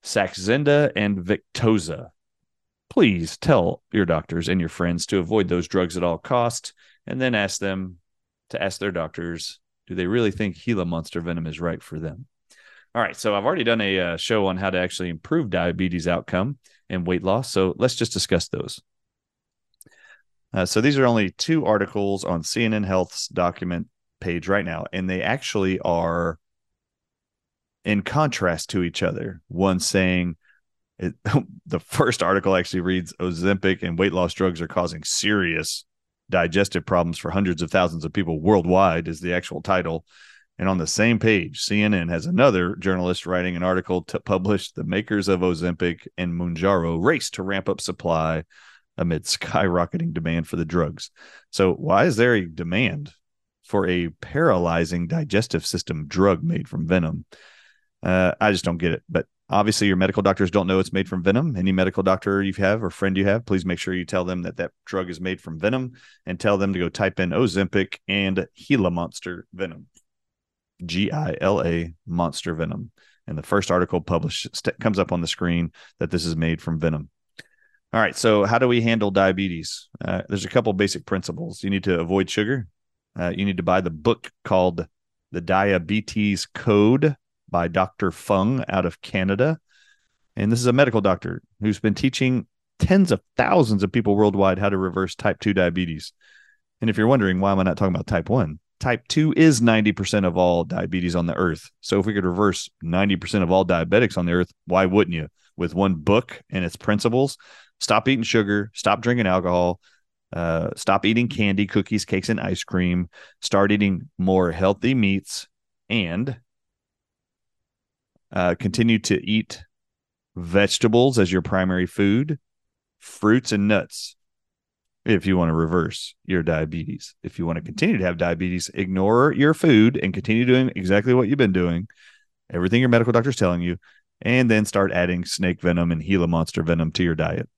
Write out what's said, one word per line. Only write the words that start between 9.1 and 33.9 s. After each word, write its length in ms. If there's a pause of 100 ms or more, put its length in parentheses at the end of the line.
do 80
they 120
really 240
think 300
Gila 240
monster 360
venom 260
is 140
right 200
for 180
them? 260 (720)
All 60
right, 140
so 200
I've 100
already 180
done 180
a, 180
uh, 180
show 300
on 100
how 120
to 100
actually 300
improve 400
diabetes 580
outcome 500 (320)
and 160
weight 180
loss, 280
so 260
let's 180
just 180
discuss 340
those. 340 (1700)
Uh, 120
so 140
these 180
are 80
only 260
two 340
articles 580
on 180
C 220
N 100
N 100
Health's 440
document 600 (340)
page 260
right 160
now, 300
and 160
they 120
actually 580
are 600 (1400)
in 180
contrast 680
to 140
each 200
other. 460
One 300
saying, 580 (600)
it, 160 (280)
<laughs> 240
the 160
first 420
article 320
actually 260
reads, 380
"Ozempic 640
and 160